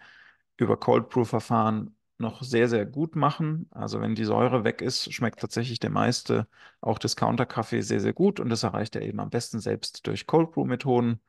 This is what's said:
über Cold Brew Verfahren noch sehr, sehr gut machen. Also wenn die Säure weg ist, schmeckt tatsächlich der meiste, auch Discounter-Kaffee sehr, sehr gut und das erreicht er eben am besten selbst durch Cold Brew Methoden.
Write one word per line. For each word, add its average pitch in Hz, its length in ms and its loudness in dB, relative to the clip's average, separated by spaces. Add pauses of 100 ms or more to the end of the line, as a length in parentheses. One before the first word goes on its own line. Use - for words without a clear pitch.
(560)
über 107 200 4
Cold 120 320 4
Brew 120 160 2
Verfahren 110 720 0 (220)
noch 110 240 -6
sehr, 120 260 4
sehr 110 180 2
gut 151 280 -6
machen. 156 560 0
Also 110 300 -6
wenn 110 140 0
die 110 100 -2
Säure 110 400 2
weg 117 160 0
ist, - 320 -4
schmeckt 117 260 -4
tatsächlich 117 420 -4
der 110 100 -2
meiste, 110 580 0 (320)
auch 110 180 -2
Discounter-Kaffee 117 840 -2
sehr, 110 180 0
sehr 110 140 0
gut 196 260 2
und 113 80 -2
das 113 140 0
erreicht 107 340 -2
er 107 60 -4
eben 104 180 -6
am 101 80 -6
besten 117 320 -4
selbst - 460 -6
durch 107 200 -4
Cold 165 260 4
Brew 139 120 -2
Methoden. 123 640 0